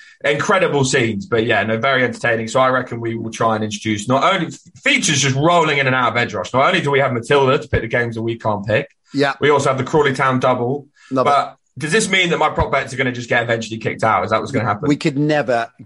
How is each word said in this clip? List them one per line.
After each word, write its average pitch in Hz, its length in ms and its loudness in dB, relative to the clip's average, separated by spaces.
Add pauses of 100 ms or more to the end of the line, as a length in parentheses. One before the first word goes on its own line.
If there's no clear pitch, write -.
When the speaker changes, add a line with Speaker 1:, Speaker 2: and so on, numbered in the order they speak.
(240)
Speaker 1:
Incredible 147 600 0
scenes, 113 420 0
but 117 200 0
yeah, 107 180 2
no, 110 140 -2
very 131 260 2
entertaining. 113 440 -2
So 131 120 2
I 131 100 4
reckon 127 300 -4
we 117 160 -4
will 113 160 -8
try 113 240 0
and 110 80 -4
introduce 104 440 -4
not 131 140 2 (120)
only 156 180 -4 (300)
features 247 380 0
just 135 160 0
rolling 156 420 2
in 139 100 0
and 127 80 2
out 123 160 2
of 117 40 -6
Edge 120 180 0
Rush. 92 180 -6
Not 131 140 4
only 180 140 2
do 139 120 -2
we 139 80 2
have 135 120 0
Matilda 135 460 2
to - 100 -10
pick - 140 0
the 113 60 -8
games 120 260 -2
that 113 80 -6
we 117 160 -4
can't 104 260 -2
pick, 110 240 0 (240)
Speaker 2:
Yeah. 139 280 0
Speaker 1:
we 139 100 4
also 139 200 2
have 127 80 0
the 131 60 -4
Crawley 143 300 2
Town 131 240 2
double. 127 480 0 (240)
Speaker 2:
Love 131 160 0
it. - 40 4
Speaker 1:
But - 260 0 (200)
does 151 140 -8
this 196 180 2
mean 185 220 0
that 151 80 0
my 151 120 2
prop 151 200 -2
bets 127 240 -2
are - 20 -12
gonna 127 140 0
just 120 180 -8
get 123 140 2
eventually 113 360 -4
kicked - 260 -4
out? 104 200 2
Is 92 60 -6
that 110 80 2
what's 87 140 -6
gonna 113 120 -2
happen? 104 240 -2
Speaker 2:
We 147 60 2
could 139 240 -2
never, 135 500 0 (180)